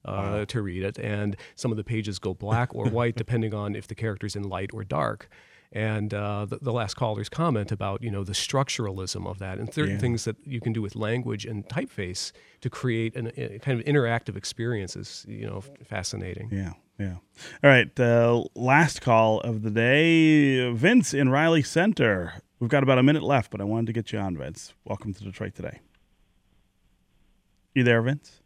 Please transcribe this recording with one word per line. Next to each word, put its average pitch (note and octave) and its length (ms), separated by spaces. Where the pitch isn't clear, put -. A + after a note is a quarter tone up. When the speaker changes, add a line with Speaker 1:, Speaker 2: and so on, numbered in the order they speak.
Speaker 1:
uh, G2+ 60
Speaker 2:
Wow. G2 320
Speaker 1:
to A2+ 180
read F#2 220
it, G2+ 140
and G#2 360
some B2 140
of G#2+ 80
the G#2 60
pages G#2+ 340
go F#2 160
black A2 400
or A2+ 160
white A#2 260
Speaker 2:
<laughs> A2 80
Speaker 1:
depending A2 300
on G#2 200
if G#2 140
the A2 60
character's G#2 420
in G2+ 80
light G2 300
or G#2+ 100
dark. - 460
And, G#2+ 420
uh, G#2 300
the, - 160
the B2 140
last A2 200
caller's G#2+ 360
comment B2+ 420
about, G2+ 300
you A#2 80
know, G2 120
the G2 120
structuralism G2 920
of F#2+ 120
that F#2+ 200
and A2 160
certain G2+ 200
Speaker 2:
Yeah. G2+ 60
Speaker 1:
things A#2+ 260
that A2 180
you B2+ 160
can A#2 140
do A2+ 80
with G2 120
language A2 520
and G#2 220
typeface G#2 600
to B2 100
create A2+ 460
an, A#2 200
a A2+ 220
kind B2+ 220
of - 60
interactive A#2 500
experience G#2+ 580
is, - 320
you G#2+ 200
know, G2+ 120
f-, C3 120
fascinating. G2 640
Speaker 2:
Yeah, F#2+ 220
yeah. F#2+ 160
All C#3+ 60
right, A#2+ 280
uh, A#2+ 460
last C3+ 460
call A2+ 400
of A2 220
the A2 80
day. C#3 1040
Vince F3 400
in C#3 160
Riley D#3 320
Center. A#2 720
We've A#2+ 100
got C#3+ 140
about C3 140
a B2 40
minute D3 220
left, B2 260
but G2 120
I - 20
wanted A2 220
to A2+ 80
get A2+ 180
you G#2+ 80
on, F#2 160
Vince. - 380
Welcome G#2 300
to G2+ 100
Detroit G2 320
Today. - 240
You C3 80
there, A#2+ 200
Vince? C#3 440